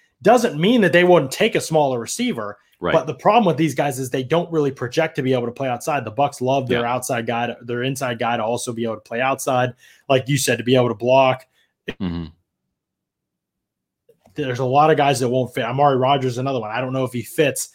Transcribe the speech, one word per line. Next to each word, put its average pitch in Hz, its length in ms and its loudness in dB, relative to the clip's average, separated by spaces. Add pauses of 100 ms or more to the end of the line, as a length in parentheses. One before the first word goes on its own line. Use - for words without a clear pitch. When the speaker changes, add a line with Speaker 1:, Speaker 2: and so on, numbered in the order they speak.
(220)
Speaker 1:
Doesn't 214 360 4
mean 220 220 2
that 175 140 4
they 175 100 6
wouldn't 165 260 4
take 220 240 -2
a 156 60 -2
smaller 139 400 0
receiver. 113 580 -6 (220)
Speaker 2:
Right. 160 140 0
Speaker 1:
But 160 120 2
the 147 80 -8
problem 214 300 4
with 160 140 2
these 151 160 0
guys 139 240 -2
is 131 100 -6
they 135 140 -4
don't 170 280 -2
really 147 200 0
project 139 460 -4
to 147 60 -2
be 131 120 2
able 120 100 0
to 117 80 -6
play 135 160 -6
outside. 127 380 -4
The 113 60 -10
Bucs 139 280 -2
love 127 280 0
their - 120 0
Speaker 2:
Yeah. 120 140 -2
Speaker 1:
outside 120 320 -4
guy, 117 220 -2
to, 117 120 -8
their 120 220 -6
inside 127 360 -4
guy 117 200 -2
to 110 40 -4
also 117 300 -4
be 117 120 -6
able 113 100 -4
to 107 80 -12
play 117 180 -6
outside. 127 540 -2 (340)
Like 131 180 2
you 139 120 0
said, 127 180 0
to 113 80 -6
be 123 100 4
able 123 140 4
to 117 60 -2
block. 127 500 2 (560)
Speaker 2:
Mm-hmm. 85 260 -6 (2000)
Speaker 1:
There's 131 240 -4
a 135 60 -2
lot 143 260 4
of 156 60 4
guys 139 240 2
that 127 80 0
won't 127 260 -2
fit. 127 100 -4
Amari 135 320 2
Rodgers 131 360 2
is 113 60 -10
another 131 220 -4
one. 110 100 -6
I 117 100 -4
don't 127 140 -6
know 131 100 -2
if 123 80 -4
he 120 100 -6
fits - 520 -2